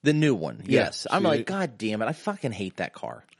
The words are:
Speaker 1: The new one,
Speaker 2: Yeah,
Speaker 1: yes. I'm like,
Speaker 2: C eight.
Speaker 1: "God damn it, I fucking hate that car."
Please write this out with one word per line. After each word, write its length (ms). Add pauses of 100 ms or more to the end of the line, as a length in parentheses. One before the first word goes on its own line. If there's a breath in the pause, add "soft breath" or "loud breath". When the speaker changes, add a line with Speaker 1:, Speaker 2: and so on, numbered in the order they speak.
Speaker 1:
The 80
new 220
one, 300
Speaker 2:
Yeah, 200
Speaker 1:
yes. 260
I'm 140
like, 140
Speaker 2:
C 20
eight. 60
Speaker 1:
"God 320
damn 240
it, 40
I 60
fucking 400
hate 240
that 160
car." 320 (160)